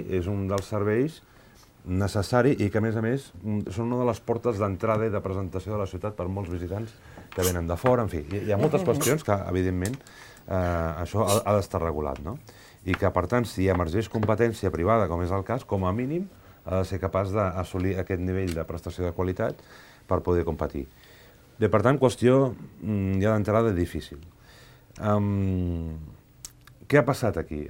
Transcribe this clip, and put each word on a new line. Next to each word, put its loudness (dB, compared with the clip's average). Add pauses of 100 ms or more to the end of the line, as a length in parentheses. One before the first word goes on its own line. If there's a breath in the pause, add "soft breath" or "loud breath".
(180)
és -2
un -2
dels -2
serveis 0 (640 loud breath)
necessari 2
i 2
que, 0
a 2
més -2
a -2
més, -2 (160)
mm, -4
són -4
una -2
de 2
les 0
portes -2
d'entrada 0
i -2
de -2
presentació -6
de -2
la -2
ciutat -8
per -4
molts -6
visitants -6 (400 loud breath)
que 0
venen 0
de -2
fora, 4
en -4
fi. -6
Hi, -6
hi 0
ha 2
moltes 2
qüestions 2
que, 4 (160)
evidentment, 0 (540 loud breath)
eh, -2 (480)
això 0
ha, 4
ha 2
d'estar -2
regulat, -2
no? -8 (480 loud breath)
I 2
que, 2
per 2
tant, 2
si 0
emergeix 0
competència 2
privada, 4
com 0
és 0
el 0
cas, -4
com 0
a 2
mínim -2 (380 loud breath)
ha 0
de 0
ser -4
capaç -2
d'assolir -2
aquest -4
nivell -2
de -4
prestació -8
de -2
qualitat -2 (480 loud breath)
per 2
poder 2
competir. -4 (720 loud breath)
Bé, 2
per 4
tant, 6
qüestió, 4 (260)
mm, 0
ja 4
d'entrada 2
difícil. -2 (800 loud breath)
Em, 0 (880)
què 6
ha 4
passat 0
aquí? -6